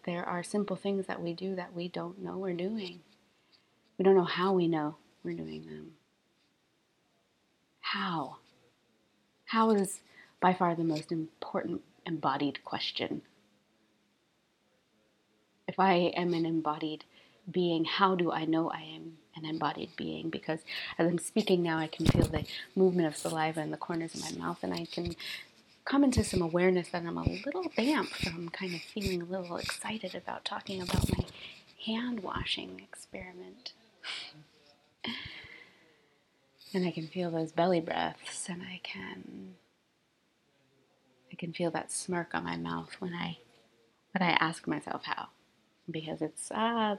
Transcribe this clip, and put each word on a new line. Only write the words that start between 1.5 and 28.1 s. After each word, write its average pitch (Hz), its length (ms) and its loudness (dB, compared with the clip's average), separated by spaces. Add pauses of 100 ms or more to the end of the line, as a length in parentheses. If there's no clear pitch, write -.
that 180 200 -8
we 175 120 -4
don't 175 340 -8
know 180 180 -8
we're 190 160 -4
doing. 180 460 -4 (1000)
We 185 60 4
don't 190 120 10
know 180 80 6
how 180 280 2
we 180 140 6
know 156 300 0 (260)
we're 170 140 -6
doing 156 300 -10
them. 160 260 -14 (1900)
How? 180 580 -2 (1080)
How 226 240 6
is 196 300 4 (400)
by 185 120 8
far 175 220 4
the 165 100 0
most 156 280 0
important - 680 -4 (220)
embodied 143 600 0
question. - 580 -4 (2500)
If 185 120 -4
I 190 160 8
am 175 400 4
an 165 100 2
embodied 156 600 0 (460)
being, 170 340 4
how 190 300 4
do 170 160 2
I 156 140 0
know 160 260 2
I 160 100 -6
am 160 380 -14 (180)
an 160 100 -8
embodied 160 500 -4
being? 156 320 -4
Because 160 320 -4 (380)
as 170 100 6
I'm 170 100 2
speaking 185 440 4
now, 165 160 2
I 160 80 0
can - 200 -2
feel 165 200 8
the 160 180 0 (300)
movement 180 340 6
of 147 80 -4
saliva 160 460 0
in 151 80 -4
the 151 60 -4
corners 165 380 -4
of - 80 -8
my 170 220 -6
mouth, 170 180 -4
and 180 120 -2
I 170 120 -4
can 175 280 -4 (720)
come 277 200 6
into 220 200 6
some 185 180 0
awareness 175 460 4
that 170 180 -4
I'm 170 100 -4
a 170 60 -2
little 262 540 -2
damp 269 320 2
from 170 420 -6